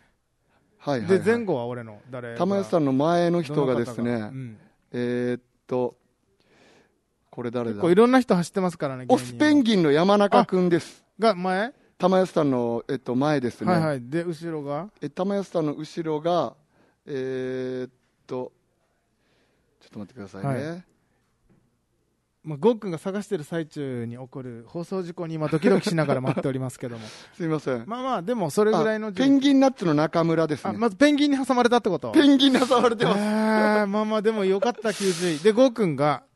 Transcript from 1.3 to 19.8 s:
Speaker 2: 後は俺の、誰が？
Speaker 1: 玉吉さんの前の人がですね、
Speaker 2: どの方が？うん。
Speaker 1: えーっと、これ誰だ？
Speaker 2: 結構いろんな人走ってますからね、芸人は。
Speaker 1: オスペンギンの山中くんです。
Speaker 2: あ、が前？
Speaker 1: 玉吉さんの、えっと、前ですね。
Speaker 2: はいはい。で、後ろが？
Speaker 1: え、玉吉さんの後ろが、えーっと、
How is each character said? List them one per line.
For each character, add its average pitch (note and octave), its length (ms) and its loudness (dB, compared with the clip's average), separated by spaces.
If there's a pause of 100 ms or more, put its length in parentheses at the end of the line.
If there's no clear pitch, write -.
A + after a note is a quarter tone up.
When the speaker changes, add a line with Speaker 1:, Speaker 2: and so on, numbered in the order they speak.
Speaker 2:
後 F3 100 -2
は A#2+ 120 -4
俺 B2 160 -10
の、 G#2+ 160 -18 (100)
誰 B2 220 -12
が？ A#2 80 -10
Speaker 1:
玉 G3 180 0
吉 G3 140 -4
さ F3+ 80 2
ん D3 60 2
の C3+ 60 2
前 E3+ 380 2
の E3+ 140 0
人 C#3+ 240 0
が B2+ 80 0
で A#2 100 -2
す A#2+ 160 -8
ね、 - 20 -2
Speaker 2:
ど - 0 -
の A#2+ 140 -2
方 - 40 -4
が？ G#2+ 80 -8
う - 20 -14
ん。 B2 260 -14 (360)
Speaker 1:
え B2+ 40 -8 (380)
ー - 20 -8
っ - 40 -20 (260)
と、 B2+ 280 -4 (1300)
こ B2 140 -12
れ A#2+ 80 -6
誰 A#2+ 140 -4
だ？ A2+ 80 -4
Speaker 2:
結 G2+ 80 -6
構 E3+ 100 2
い F3+ 40 6
ろ A3+ 120 8
ん B3 40 2
な C4 80 6
人 A#3 160 2
走 E3+ 140 0
っ - 20 -16
て G3 100 -4
ま F3+ 100 0
す - 80 -18
か D3+ 80 -4
ら C3 100 -6
ね、 B2+ 80 -12
芸 - 0 -
人 - 80 4
は。 - 80 4
Speaker 1:
オ - 20 -10
ス B2 100 -12
ペ D4+ 200 4
ン D4 80 6
ギ A3+ 140 2
ン F3+ 80 4
の D3 80 4
山 F#3+ 260 4
中 G3+ 260 6
く - 140 0
ん F3+ 120 2
で E3+ 100 4
す。 - 260 -12 (160)
Speaker 2:
あ、 - 60 2
が G3+ 80 2
前？ F#3 360 -2 (280)
Speaker 1:
玉 F#3 220 4
吉 F#3 120 -2
さ E3+ 80 0
ん D3 80 2
の、 A#2+ 400 -2
え C#3+ 60 -2
っ - 20 -6
と、 A#2+ 160 -6
前 C#3 280 2
で A#2+ 100 -2
す - 100 -18
ね。 F3+ 100 0
Speaker 2:
は F3 60 4
い E3 40 2
は D#3 120 0
い。 C3 80 -6
で、 C#3+ 220 -6
後 E3 280 -8
ろ D3+ 120 -8
が？ D3 260 -8 (120)
Speaker 1:
え、 D3 100 -8
玉 G3+ 260 -4
吉 F#3+ 140 -6
さ E3+ 100 0
ん D#3 60 -2
の D3 80 -4
後 D#3 260 -10
ろ D#3 180 -4
が、 E3 360 -2 (500)
え B2+ 800 -6
ー - 20 -12
っ B2+ 40 -20 (340)
と、 B2+ 260 -8 (1300)